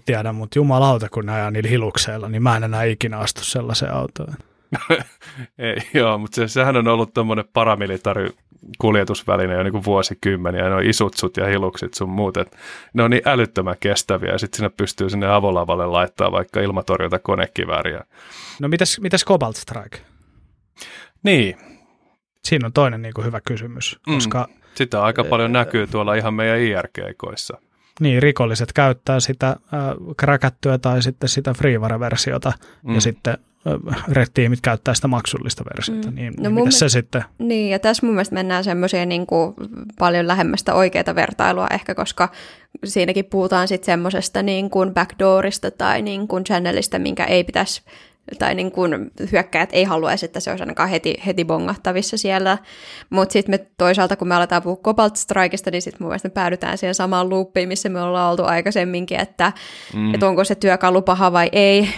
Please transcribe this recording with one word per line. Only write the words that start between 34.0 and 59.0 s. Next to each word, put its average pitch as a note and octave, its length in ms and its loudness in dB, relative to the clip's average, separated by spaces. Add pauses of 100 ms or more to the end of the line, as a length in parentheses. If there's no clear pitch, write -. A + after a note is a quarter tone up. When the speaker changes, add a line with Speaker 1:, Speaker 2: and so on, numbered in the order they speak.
Speaker 1:
red B2+ 220 4
teamit B2 280 2
käyttää A#2+ 320 0
sitä - 140 -2
maksullista - 560 -4 (120)
versiota, A3 340 -6
Speaker 3:
Mm. - 60 -8
Speaker 1:
niin, A#2+ 220 -8
Speaker 3:
No - 60 -8
Speaker 1:
niin G#3 100 0
Speaker 3:
mun A#3 100 4
Speaker 1:
mitäs B3+ 160 4
se D#3+ 60 6
Speaker 3:
mi-, C#3 40 4
Speaker 1:
sitten? B2 340 0 (160)
Speaker 3:
niin, A3+ 320 0
ja G3 80 0
tässä A3 260 2
mun A3+ 100 2
mielestä G3 200 0
mennään F#3 280 0
semmoiseen F3+ 460 0
niinku E3+ 460 0 (440)
paljon F3 280 2
lähemmästä F3+ 460 0
oikeata F3 420 2
vertailua F#3 560 0
ehkä, - 240 -4
koska - 340 -2 (560)
siinäkin F#3+ 400 0
puhutaan F#3 420 0
sit F#3 160 -2
semmosesta F3+ 600 -2
niinku G3 500 0
backdoorista F#3+ 800 2
tai - 300 0
niinku G3+ 380 -4
channelista, F3+ 600 0
minkä - 260 -2
ei F3+ 180 4
pitäisi, - 380 -2 (580)
tai - 160 0
niinku F#3 260 -2 (500)
hyökkäjät G3 420 0
ei F#3 100 4
haluaisi, E3+ 420 0
että E3 140 -10
se - 100 -6
olisi F#3 140 -6
ainakaan E3 260 -2
heti, E3 260 -2 (100)
heti F#3 200 0
bongattavissa F#3 720 -2
siellä. F#3+ 400 0 (520)
Mut F#3+ 220 2
sit G3 160 2
me G3 100 4 (200)
toisaalta, F#3 380 2
kun F#3 120 -4
me F3+ 80 2
aletaan F3 280 2
puhua F3+ 200 -4
Cobalt G#3+ 320 2
Strikeista, F#3+ 560 0
niin F3 100 -2
sit - 180 -10
mun E3 100 -6
mielestä G3 180 -4
me F#3+ 60 -10
päädytään F3+ 440 -2
siihen F#3+ 180 -2
samaan F#3 340 0
loopiin, F#3 400 0
missä F#3+ 200 -4
me F3+ 120 -4
ollaan F3 300 2
oltu F3 120 0
aikaisemminkin, F3+ 760 0